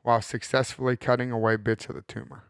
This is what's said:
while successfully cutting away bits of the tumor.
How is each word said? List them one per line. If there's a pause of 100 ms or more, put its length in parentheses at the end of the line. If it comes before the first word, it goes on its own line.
while
successfully
cutting
away
bits
of
the
tumor.